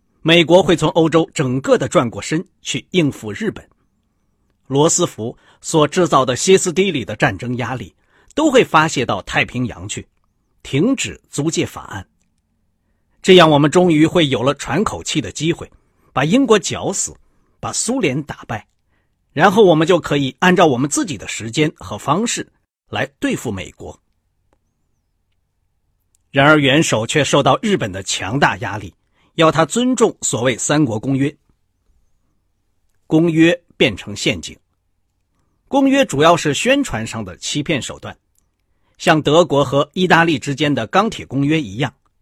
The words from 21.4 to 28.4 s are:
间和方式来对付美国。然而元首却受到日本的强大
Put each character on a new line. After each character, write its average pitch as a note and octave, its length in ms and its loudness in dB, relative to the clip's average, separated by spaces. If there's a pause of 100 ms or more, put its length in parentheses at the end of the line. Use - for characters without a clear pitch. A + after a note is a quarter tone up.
间 D3+ 240 0
和 - 220 -12
方 F3 280 -2
式 - 240 -8 (380)
来 A2 180 -4 (140)
对 C4 160 -2
付 A#2+ 160 -8
美 F#2 200 -10
国。 - 280 -18 (2250)
然 C#3 160 4
而 D3+ 120 6
元 C#3 220 2
首 A#2 240 -2
却 D3 160 -2
受 C#3 220 2
到 C#3 180 2
日 G3+ 140 0
本 A2+ 160 -6
的 F#2+ 120 -10
强 G#2+ 360 -6
大 A#2+ 200 0